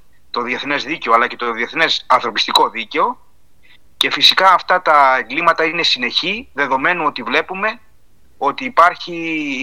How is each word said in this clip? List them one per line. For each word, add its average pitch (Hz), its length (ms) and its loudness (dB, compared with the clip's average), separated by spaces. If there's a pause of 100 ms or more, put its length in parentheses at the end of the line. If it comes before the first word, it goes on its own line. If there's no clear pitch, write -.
(300)
το 120 120 -4
διεθνές 123 420 -4
δίκαιο, 123 280 -4
αλλά 117 140 4
και 120 100 -8
το 120 160 -4
διεθνές 131 560 -2
ανθρωπιστικό 123 600 0
δίκαιο. 147 500 -4 (800)
Και 127 140 0
φυσικά 185 420 4
αυτά 180 300 2
τα 143 360 6
εγκλήματα 160 460 0
είναι 165 180 -2
συνεχή, 151 720 -4
δεδομένου 143 540 -2
ότι 139 160 -4
βλέπουμε 185 580 -4 (580)
ότι 135 260 -4
υπάρχει, 170 500 2 (480)